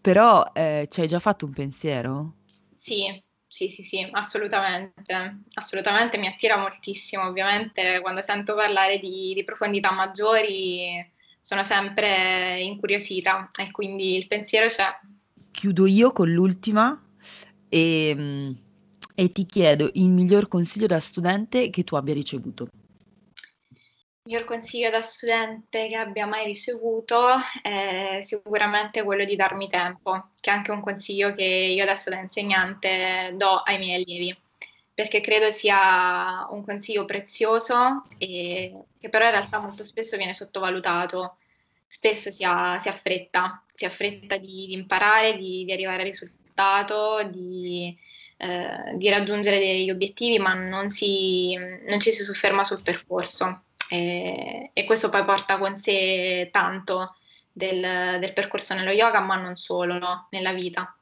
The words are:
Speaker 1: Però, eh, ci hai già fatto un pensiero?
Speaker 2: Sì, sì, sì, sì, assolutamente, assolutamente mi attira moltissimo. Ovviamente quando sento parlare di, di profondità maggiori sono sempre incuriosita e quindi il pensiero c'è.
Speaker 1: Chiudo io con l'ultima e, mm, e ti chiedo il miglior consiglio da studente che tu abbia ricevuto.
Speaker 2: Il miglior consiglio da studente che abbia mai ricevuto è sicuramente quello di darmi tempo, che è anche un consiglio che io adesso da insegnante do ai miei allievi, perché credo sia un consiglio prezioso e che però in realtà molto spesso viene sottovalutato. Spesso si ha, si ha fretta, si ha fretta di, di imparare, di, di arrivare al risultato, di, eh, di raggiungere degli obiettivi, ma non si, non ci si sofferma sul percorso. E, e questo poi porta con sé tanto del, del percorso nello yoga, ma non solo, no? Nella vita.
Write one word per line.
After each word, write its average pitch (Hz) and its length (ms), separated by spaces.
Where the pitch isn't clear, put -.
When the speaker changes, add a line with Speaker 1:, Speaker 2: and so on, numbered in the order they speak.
Speaker 1:
Però, 202 440
eh, 151 360
ci - 100
hai 160 80
già 175 100
fatto 202 260
un 139 80
pensiero? 139 840
Speaker 2:
Sì, 196 420
sì, 190 200
sì, 196 140
sì, 190 300
assolutamente, 196 1300
assolutamente 208 640
mi 196 120
attira 214 280
moltissimo. 196 720
Ovviamente 190 720
quando 185 220
sento 208 320
parlare 202 460
di, 190 340
di 190 80
profondità 202 480
maggiori 190 1120
sono 196 240
sempre 190 960
incuriosita 190 960
e 196 140
quindi 196 440
il 185 120
pensiero 214 400
c'è. 214 180
Speaker 1:
Chiudo 190 360
io 220 260
con 175 180
l'ultima 208 720
e, 160 480
mm, 139 360
e 180 120
ti 196 140
chiedo 151 480
il 185 140
miglior 185 380
consiglio 185 400
da 175 140
studente 202 680
che 180 120
tu 160 140
abbia 143 180
ricevuto. 131 540
Speaker 2:
Il 226 60
miglior 233 100
consiglio 233 460
da 226 120
studente 220 880
che 220 80
abbia 214 300
mai 214 180
ricevuto 226 720
è 196 640
sicuramente 208 800
quello 202 220
di 202 100
darmi 190 340
tempo, 185 600
che - 120
è - 20
anche 202 180
un 208 100
consiglio 202 540
che 196 100
io 185 380
adesso 196 280
da 185 100
insegnante 190 1160
do 196 280
ai 202 140
miei 185 240
allievi, 175 340
perché 214 260
credo 214 300
sia 185 1000
un 208 140
consiglio 202 400
prezioso 233 1000
e 185 540
che 214 80
però 220 160
in 233 80
realtà 208 260
molto 202 240
spesso 226 340
viene 190 180
sottovalutato. 185 1040
Spesso 214 440
si 190 140
ha, 180 340
si 196 100
ha 190 40
fretta, 185 720
si - 120
ha 185 40
fretta 202 460
di, 190 300
di 185 80
imparare, 208 640
di, 185 260
di 185 80
arrivare 185 300
al 190 60
risultato, 202 1120
di, 180 640
eh, - 580
di 185 140
raggiungere 202 500
degli 190 320
obiettivi, 202 480
ma 190 160
non 190 360
si, 185 640
non 180 420
ci 208 140
si 214 100
sofferma 196 420
sul 190 180
percorso. 185 800
E, 175 840
e 202 120
questo 220 240
poi 196 160
porta 196 340
con 196 200
sé 185 760
tanto 185 640
del, 180 680
del 190 120
percorso - 420
nello 185 160
yoga, 214 300
ma 190 160
non 180 200
solo, 180 420
no? 180 320
Nella 185 220
vita. 180 500